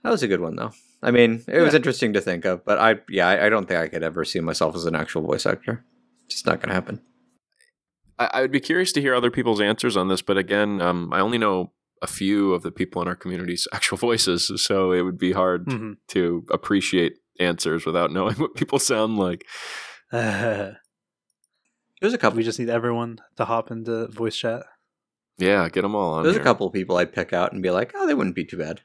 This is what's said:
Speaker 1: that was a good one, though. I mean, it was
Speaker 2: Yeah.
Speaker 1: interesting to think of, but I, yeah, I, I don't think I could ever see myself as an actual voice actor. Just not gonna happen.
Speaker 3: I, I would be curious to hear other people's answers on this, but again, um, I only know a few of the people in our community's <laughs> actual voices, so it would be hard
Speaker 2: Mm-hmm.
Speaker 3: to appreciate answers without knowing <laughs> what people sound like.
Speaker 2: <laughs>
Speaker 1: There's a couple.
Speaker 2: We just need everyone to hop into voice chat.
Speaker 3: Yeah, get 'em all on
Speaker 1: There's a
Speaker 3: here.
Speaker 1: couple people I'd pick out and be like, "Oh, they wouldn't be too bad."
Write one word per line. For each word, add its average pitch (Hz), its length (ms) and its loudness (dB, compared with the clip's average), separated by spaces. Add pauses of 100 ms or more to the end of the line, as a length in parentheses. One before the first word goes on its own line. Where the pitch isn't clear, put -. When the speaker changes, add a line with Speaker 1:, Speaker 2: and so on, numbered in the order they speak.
Speaker 1:
that 240 80 -2
was 208 120 2
a 117 60 -2
good 90 120 2
one, 82 160 -6
though. 113 160 -8 (300)
I 120 80 2
mean, 117 380 6
it 156 120 2
was 151 120 6
Speaker 2:
Yeah. 156 40 6
Speaker 1:
interesting 127 380 2
to 101 60 4
think 87 240 -4
of, 92 200 -2
but 104 140 2
I, 110 180 6 (120)
yeah, 90 200 2
I, 92 180 4
I - 20 6
don't 107 180 2
think 85 140 0
I 80 80 -2
could 80 140 -6
ever 80 220 -4
see - 160 -4
myself 80 340 0
as 85 100 -6
an 82 100 0
actual 78 280 -4
voice - 240 -2
actor. - 380 -2 (440)
Just - 180 -6
not 82 140 0
gonna - 140 -4
happen. - 260 -6 (1160)
Speaker 3:
I, 120 160 2
I 123 80 2
would 131 100 0
be 139 80 2
curious 180 320 0
to 147 80 2
hear 135 140 2
other 123 160 4
people's 117 300 0
answers 107 360 2
on 92 120 2
this, 95 140 2
but 98 140 2
again, 101 460 0
um, 87 300 0
I 92 80 2
only 113 180 2
know 95 340 0 (300)
a 90 40 -6
few 98 480 0
of 87 80 -2
the 85 80 -6
people 90 320 -6
in 87 60 -2
our 90 80 -6
community's 90 540 -6
<laughs> - 20 -10
actual - 260 -2
voices, 110 520 2 (120)
so 95 300 2
it 90 100 2
would 90 160 -2
be 90 140 0
hard 90 340 0
Speaker 2:
Mm-hmm. 110 260 -6 (160)
Speaker 3:
to 87 420 0
appreciate 87 640 0 (240)
answers 85 480 -2
without 82 260 0
knowing 95 220 -2
<laughs> 113 40 -10
what 156 160 -4
people 139 240 -2
sound 110 400 0
like. 90 280 -2 (360)
Speaker 2:
<laughs> - 280 -20
Speaker 1:
There's 107 640 -4 (1400)
a 233 40 -4
couple. 113 200 2
Speaker 2:
We 113 40 0
just 113 160 -2
need 117 120 -4
everyone 117 480 -2 (180)
to 110 80 -2
hop 117 260 -4
into 113 380 -6
voice 113 280 -4
chat. 117 280 -4 (760)
Speaker 3:
Yeah, 90 300 4
get 92 160 0
'em 104 100 -2
all 90 200 0
on 80 100 -2
Speaker 1:
There's 185 120 4
a - 20 0
Speaker 3:
here. 143 60 -4
Speaker 1:
couple 107 260 4
people 92 280 -2
I'd 90 160 2
pick - 180 -4
out 90 200 0
and 95 100 -6
be 92 80 0
like, 92 240 0
"Oh, 392 120 -2
they 302 80 2
wouldn't 95 220 -2
be - 80 -4
too 90 140 -12
bad." 82 260 -6